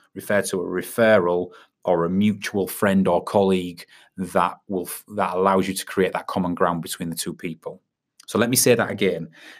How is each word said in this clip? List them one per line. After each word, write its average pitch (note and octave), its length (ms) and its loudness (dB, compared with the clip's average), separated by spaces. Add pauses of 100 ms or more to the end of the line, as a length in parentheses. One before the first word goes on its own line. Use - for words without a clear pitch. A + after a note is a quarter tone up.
(140)
refer G2+ 280 -2
to F#2 180 -4
a F2 40 -6
referral F2+ 840 2 (340)
or E2+ 200 2
a E2+ 60 -2
mutual G2+ 580 0
friend G2 400 2
or F2 160 2
colleague F#2 600 0 (320)
that F2+ 420 0 (100)
will F2+ 180 -4
f-, - 180 -14 (120)
that F2+ 200 -2
allows F#2+ 300 2
you F#2+ 80 -4
to - 100 -8
create F2+ 280 0
that - 160 -8
common F2 260 -2
ground F2 280 0
between E2+ 280 -8
the D#2+ 60 -10
two - 180 -8
people. - 480 -12 (460)
So - 100 -2
let A#2 100 2
me B2+ 80 0
say B2 200 4
that G#2 140 -2
again. F2 380 -2 (320)